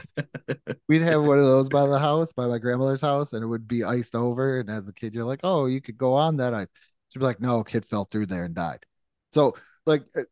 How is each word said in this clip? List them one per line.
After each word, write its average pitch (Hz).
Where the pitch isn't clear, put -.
We'd 160
have 160
one 143
of 143
those 135
by 143
the 139
house, 151
by 123
my 120
grandmother's 131
house, 143
and 113
it 113
would 113
be 117
iced 120
over. 123
And 104
as 104
a 98
kid, 110
you're 117
like, 135
"Oh, 170
you 131
could 113
go 127
on 156
that 123
ice." 101
She'd 131
be 135
like, 120
"No, 120
a 110
kid 113
fell 101
through 107
there 87
and 82
died." 82
So, 143
like, 151
uh, 156